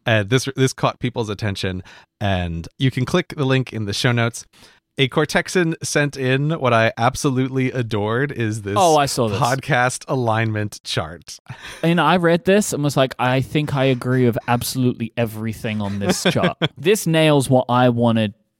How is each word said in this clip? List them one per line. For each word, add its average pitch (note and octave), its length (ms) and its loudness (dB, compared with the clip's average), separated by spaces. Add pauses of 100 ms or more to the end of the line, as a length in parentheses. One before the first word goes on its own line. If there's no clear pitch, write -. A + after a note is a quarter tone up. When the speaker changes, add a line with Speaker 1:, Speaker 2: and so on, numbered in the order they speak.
Speaker 1:
And G#2+ 240 2
this, C3 240 0
this C3 180 2
caught - 260 -4
people's A#2+ 300 -4
attention, G2 540 -4 (360)
and F2 480 -2 (120)
you C3 100 2
can B2 160 -2
click - 320 -2
the C#3+ 80 -2
link C3 280 0
in A2 120 -6
the G2+ 80 -4
show - 180 0
notes. A#2 340 -2 (540)
A C#3 100 2
Cortexan E3 720 0
sent C#3+ 340 -2
in C3+ 320 0 (100)
what B2 140 0
I A2+ 240 4
absolutely C3 760 0
adored A#2 600 -2
is A2 320 -4
this G2 160 -6
Speaker 2:
Oh, E3 180 6
I C#3+ 80 4
saw B2+ 240 0
this. G2+ 100 -2
Speaker 1:
podcast B2+ 680 0
alignment A2 760 -2
chart. E2 540 -8 (240)
<laughs> - 220 -16
Speaker 2:
And E3+ 180 4
I D#3 160 4
read E3+ 280 2
this G3+ 280 4
and C#3+ 100 -2
was C#3+ 140 0
like, C3+ 220 2
"I B2+ 220 2
think D3 340 -2
I C3 80 2
agree B2+ 420 2
with A2+ 220 2
absolutely B2 680 -2
everything A2 680 -4
on G2+ 160 -4
this F3+ 240 -2
chart." A#2+ 340 0 (100)
Speaker 1:
<laughs> - 120 -10
Speaker 2:
This G3 260 0
nails D#3 420 4
what B2+ 220 4
I B2 200 4
wanted, A2+ 440 2 (260)